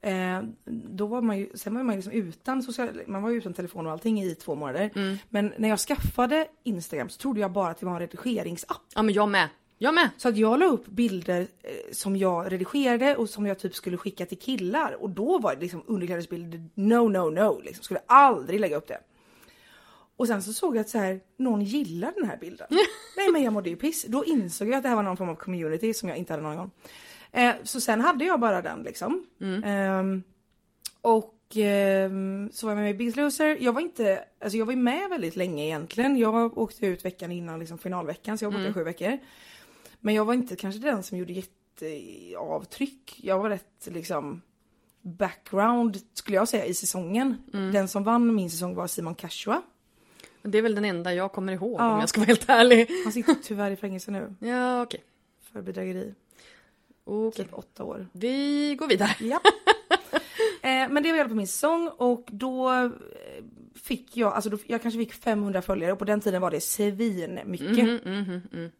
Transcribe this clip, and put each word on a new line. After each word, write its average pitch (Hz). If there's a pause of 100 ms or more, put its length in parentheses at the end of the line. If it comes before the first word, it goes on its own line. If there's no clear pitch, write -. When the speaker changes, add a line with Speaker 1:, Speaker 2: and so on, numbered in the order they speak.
Speaker 1:
eh, 185 (240)
då 208
var 240
man 220
ju, 196
sen 202
var 254
man 226
ju -
liksom 190
utan 233
social, 247
man 196
var 214
ju 240
utan 202
telefon 175
och 160
allting 202
i 170
två 160
månader. 147
Speaker 2:
Mm. 196 (120)
Speaker 1:
Men 202
när 220
jag 214
skaffade 294 (160)
Instagram 170
så -
trodde 254
jag 196
bara 185
att 170
det -
var 180
en 170
redigeringsapp. 175 (140)
Speaker 2:
Ja, 214
men 214
jag 208
med. 190 (300)
Jag 269
med. 330
Speaker 1:
Så 247
att 214
jag 220
la 370
upp 285
bilder, 185 (220)
eh, - (200)
som 196
jag 185
redigerade 240
och 220
som 208
jag 196
typ 180
skulle 180
skicka 185
till 180
killar. 233
Och 214
då 233
var 175
det 139
liksom 170
underklädesbilder, 170 (100)
no, 226
no, 180
no, 160
liksom, -
skulle -
aldrig 208
lägga 160
upp 156
det. - (1160)
Och 254
sen 202
så 208
såg 302
jag 220
att 214
så -
här, 190 (180)
någon 233
gillar 202
den 370
här -
bilden. -
Speaker 2:
<laughs> -
Speaker 1:
Nej, 381
men 311
jag 220
mådde 190
ju 170
piss. 302
Då 254
insåg 208
jag 247
att 262
det 269
här 240
var 208
någon 185
form 180
av 160
community 170
som 220
jag 143
inte 170
hade 151
någon 156
gång. 185 (600)
Eh, 240 (100)
så 240
sen 226
hade 294
jag 349
bara 208
den 165
liksom. 311 (160)
Speaker 2:
Mm. 190
Speaker 1:
Ehm, 190 (800)
och, 220 (180)
ehm, 196
så -
var 214
jag 208
med 208
i -
Biggest 233
Loser. 294
Jag 240
var 277
inte, 220 (180)
alltså 208
jag 220
var 247
ju 262
med 285
väldigt 202
länge 175
egentligen. 208
Jag 220
var, 233
åkte 220
ut 180
veckan 180
innan 170
liksom 165
finalveckan, 180
så 214
jag 208
var 202
borta 190
i -
Speaker 2:
Mm. 208
Speaker 1:
sju 180
veckor. 175 (840)
Men 214
jag 214
var 233
inte 247
kanske 196
den 240
som 185
gjorde 180
jätteavtryck. 156
Jag 190
var 214
rätt -
liksom 165 (600)
background, 196 (160)
skulle -
jag 220
säga, 214
i 180
säsongen. 190 (160)
Speaker 2:
Mm. 190
Speaker 1:
Den 196
som 196
vann 233
min 185
säsong 180
var 175
Simon 170
Kashua. 220 (840)
Speaker 2:
Det 214
är 220
väl 220
den 208
enda 180
jag 190
kommer 190
ihåg, 196
Speaker 1:
Ja. 233
Speaker 2:
om 214
jag 226
ska -
vara 214
helt 220
ärlig. 240 (140)
Speaker 1:
Han 320
sitter 247 (100)
tyvärr 202
i 196
fängelse 190
nu. 196
Speaker 2:
<laughs> 214
Ja, 247
okej. - (500)
Speaker 1:
För 208
bedrägeri. 185 (880)
Speaker 2:
Okej. 220
Speaker 1:
Typ -
åtta -
år. 190
Speaker 2:
Vi 285
går 311
vidare. 214
Speaker 1:
Ja. 247
<laughs> 427 (1120)
Eh, 262
men 285
det 330
var 320
i -
alla 269
fall 220
min 196
säsong, 330 (100)
och 247
då, 254
eh, 247 (920)
fick -
jag, 214
alltså 208
då, 208
jag 233
kanske 226
fick 233
femhundra 202
följare, 185
och 196
på 202
den 208
tiden 185
var 175
det 160
svinmycket. 196
Speaker 2:
Mhm, 233 (200)
mhm, 180 (100)
mhm. 170 (100)